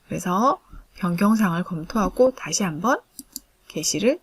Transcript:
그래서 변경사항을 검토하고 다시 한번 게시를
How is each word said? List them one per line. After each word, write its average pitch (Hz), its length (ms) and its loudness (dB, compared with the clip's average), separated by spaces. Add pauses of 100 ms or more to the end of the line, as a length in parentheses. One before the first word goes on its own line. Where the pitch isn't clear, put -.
그래서 185 540 0 (340)
변경사항을 180 680 2
검토하고 190 720 0
다시 165 280 -4
한번 190 360 0 (680)
게시를 202 560 0